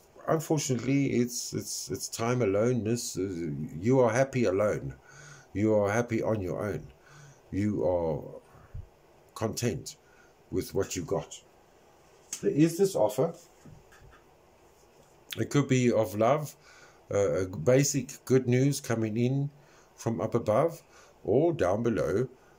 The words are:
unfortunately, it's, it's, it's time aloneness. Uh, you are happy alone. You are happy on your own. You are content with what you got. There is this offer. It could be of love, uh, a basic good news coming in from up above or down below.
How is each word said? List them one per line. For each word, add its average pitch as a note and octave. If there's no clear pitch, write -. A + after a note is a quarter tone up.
unfortunately, C#3
it's, A#2+
it's, -
it's -
time A#2+
aloneness. A2+
Uh, F2
you B2
are A#2
happy B2+
alone. F#2
You G#2+
are G2+
happy A#2
on G#2+
your F2
own. -
You G2+
are E2
content -
with F2+
what F#2+
you F2+
got. -
There -
is D#3+
this G3
offer. C3+
It A2
could C#3+
be B2+
of G2+
love, C3+
uh, F#2+
a F#2
basic B2
good C3
news C3
coming A2
in C#3
from A#2
up A2+
above B2
or D3
down G#2
below. G#2